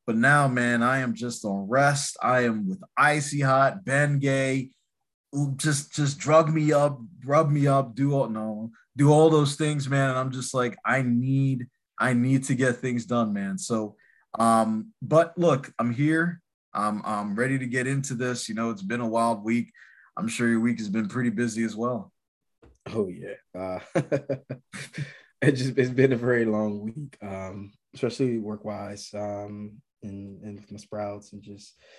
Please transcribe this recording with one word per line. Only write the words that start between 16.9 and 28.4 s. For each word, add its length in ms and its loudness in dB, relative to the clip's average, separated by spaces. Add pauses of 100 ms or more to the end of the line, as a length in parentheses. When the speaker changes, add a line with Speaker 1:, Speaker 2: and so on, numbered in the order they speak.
Speaker 1:
I'm 300 -4
ready 240 0
to 80 -6
get 200 -2
into 280 -4
this. 340 -4
You 60 -8
know, 160 -2
it's 120 -8
been 180 -4
a 80 -4
wild 360 0
week. 280 -2 (440)
I'm 120 -4
sure 200 -2
your 120 2
week 180 0
has 100 -6
been 200 -2
pretty 220 -2
busy 340 -2
as 120 -6
well. 360 -6 (760)
Speaker 2:
Oh, 220 -4
yeah. 260 -12 (240)
Uh, 220 -6 (140)
<laughs> 60 2 (1400)
it 100 6
just, 240 -2
it's 140 2
been 220 4
a 40 0
very 280 2
long 380 0
week, 400 -12
um, 500 -10 (220)
especially 440 -2
work-wise, 760 -10